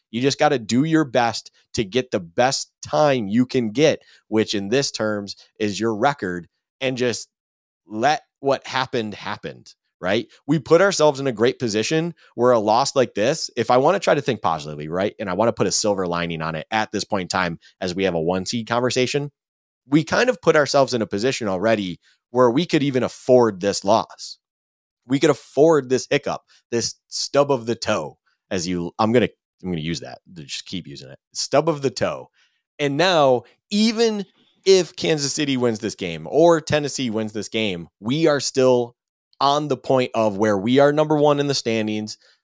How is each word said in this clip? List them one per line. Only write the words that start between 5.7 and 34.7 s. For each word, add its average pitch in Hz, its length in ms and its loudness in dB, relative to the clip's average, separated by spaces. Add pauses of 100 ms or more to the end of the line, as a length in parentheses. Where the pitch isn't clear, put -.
your 110 160 -2
record, 101 540 -2 (320)
and 131 160 -4
just 117 320 -4 (580)
let 117 360 -2 (180)
what 135 260 -2
happened, 123 480 -4
happened, 73 600 -12 (260)
right? 101 260 -2 (220)
We 156 100 2
put 156 220 4
ourselves 151 400 2
in 139 80 -2
a 127 40 -2
great 117 280 0
position 131 540 -2 (200)
where 123 160 4
a 120 80 6
loss 110 380 2
like 123 180 2
this, 123 420 -2
if 117 140 0
I 123 60 6
wanna 170 240 4
try - 140 2
to 147 60 0
think 123 220 -4
positively, 76 460 -4
right, 92 320 -4
and 98 100 -8
I 87 40 -4
wanna 110 180 2
put 104 160 0
a 87 40 -4
silver 95 360 -2
lining 85 340 -4
on 80 140 -6
it 76 160 -10
at 110 180 -2
this 101 140 -4
point 98 180 -4
in 87 60 -10
time 87 320 -4 (200)
as 90 140 -6
we 95 80 -4
have 92 120 0
a 82 60 -2
one 90 260 -2
seed 117 200 -6
conversation, 127 640 -2 (560)
we 143 160 2
kind 226 280 0
of 226 100 -2
put 160 160 4
ourselves 135 380 2
in 113 80 0
a 101 40 -4
position 117 400 -2
already 95 540 0 (300)
where 123 200 6
we 143 140 0
could 156 180 0
even 127 200 0
afford 113 580 2
this 98 240 -2
loss. - 540 -2 (640)
We 135 160 -2
could 160 80 4
afford 143 640 2
this 127 200 0
hiccup, 135 320 -2 (280)
this 117 240 -4 (140)
stub 139 440 0
of 117 140 -2
the 117 80 -2
toe, 87 420 -4 (340)
as 87 160 -4
you, 87 320 -4
I'm 110 140 2
gonna, 110 160 4 (340)
I'm 92 80 -8
gonna 80 120 -6
use 82 180 -6
that, 64 200 -16 (120)
just 76 320 -14
keep 87 220 -12
using 67 240 -18
it, 69 80 -20 (160)
stub 156 340 -2
of 143 140 -4
the 135 80 -2
toe. 76 400 -8 (480)
And 143 180 -4
now, 147 460 2 (280)
even 214 540 0 (400)
if 185 320 4